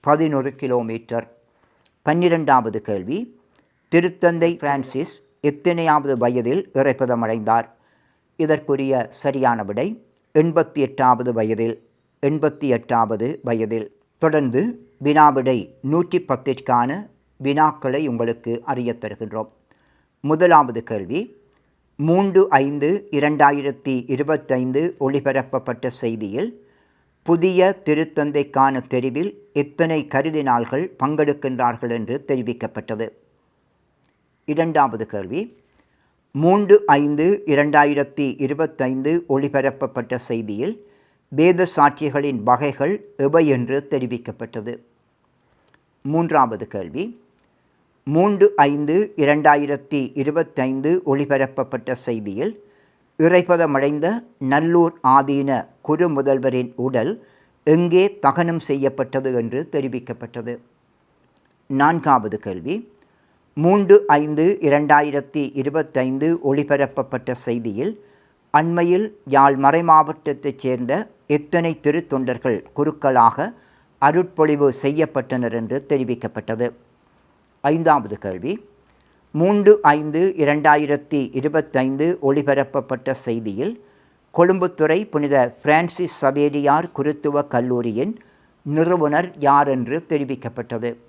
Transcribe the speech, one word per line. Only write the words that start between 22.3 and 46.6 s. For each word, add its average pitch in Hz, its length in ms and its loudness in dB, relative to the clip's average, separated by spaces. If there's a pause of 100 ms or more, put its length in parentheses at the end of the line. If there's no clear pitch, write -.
ஐந்து 147 260 -2 (300)
இரண்டாயிரத்தி 143 760 0 (180)
இருபத்தைந்து 135 680 -2 (240)
ஒளிபரப்பப்பட்ட 131 840 -4 (100)
செய்தியில் 113 500 -6 (760)
புதிய 175 320 2 (280)
திருத்தந்தைக்கான 147 880 0 (160)
தெரிவில் 131 400 -4 (300)
எத்தனை 160 360 -2 (160)
கருதினாள்கள் 139 720 -2 (160)
பங்கெடுக்கின்றார்கள் 131 960 -2
என்று 113 180 -6 (140)
தெரிவிக்கப்பட்டது. 113 800 -6 (1500)
இரண்டாவது 143 600 0
கேள்வி, 101 280 -8 (1040)
மூன்று 196 320 6 (240)
ஐந்து 147 260 0 (280)
இரண்டாயிரத்தி 147 760 2 (180)
இருபத்தைந்து 139 680 -4 (240)
ஒளிபரப்பப்பட்ட 135 840 -4 (100)
செய்தியில் 113 460 -6 (560)
வேத 175 440 4
சாட்சிகளின் 143 640 0 (100)
வகைகள் 139 460 0 (300)
எவை 160 180 4 (140)
என்று 123 200 -4 (140)
தெரிவிக்கப்பட்டது. 120 840 -8 (1400)
மூன்றாவது 147 600 0